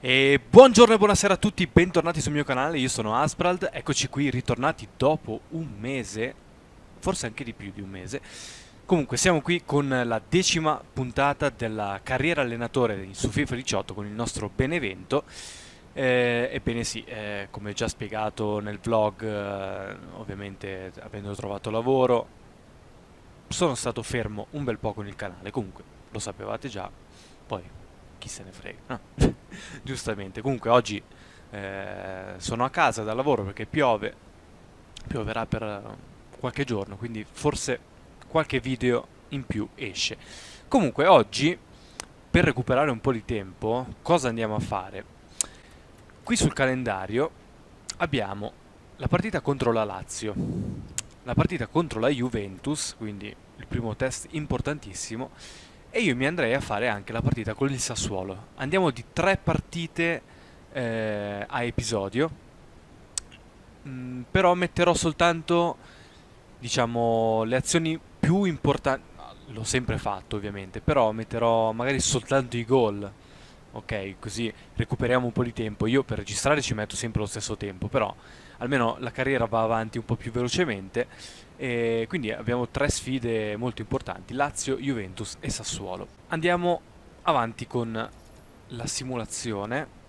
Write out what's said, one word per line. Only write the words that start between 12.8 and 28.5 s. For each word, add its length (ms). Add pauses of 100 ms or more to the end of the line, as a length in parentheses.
in, 140
su 120
fifa 280
diciotto 360
con 140
il 60
nostro 420
Benevento. 680 (680)
Eh, 600
ebbene 320
sì, 220
eh, 440
come 220
già 160
spiegato 720
nel 180
vlog, 420
eh, 760 (160)
ovviamente 880
avendo 340
trovato 360
lavoro, 580 (1200)
sono 260
stato 300
fermo 460
un 120
bel 160
po' 140
con 160
il 80
canale, 340
comunque 320 (260)
lo 120
sapevate 480
già, 200 (600)
poi 340 (420)
chi 60
se 120
ne 100